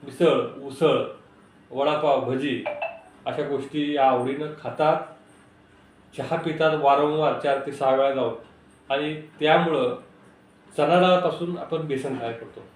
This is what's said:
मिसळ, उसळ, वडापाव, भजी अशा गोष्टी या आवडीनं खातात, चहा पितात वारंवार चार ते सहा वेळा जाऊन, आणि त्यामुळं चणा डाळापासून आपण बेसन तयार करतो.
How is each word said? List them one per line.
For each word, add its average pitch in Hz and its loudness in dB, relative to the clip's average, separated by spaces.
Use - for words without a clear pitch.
मिसळ, 151 2
उसळ, 139 2
वडापाव, 147 2
भजी 131 -4
अशा - -4
गोष्टी 143 -4
या 139 4
आवडीनं 131 0
खातात, 156 2
चहा 139 -4
पितात 156 0
वारंवार 147 2
चार 139 0
ते 139 -8
सहा 135 2
वेळा 135 4
जाऊन, 135 -2
आणि 147 -2
त्यामुळं 156 2
चणा 156 4
डाळापासून 175 2
आपण 160 -6
बेसन 131 -4
तयार 117 -6
करतो. - -14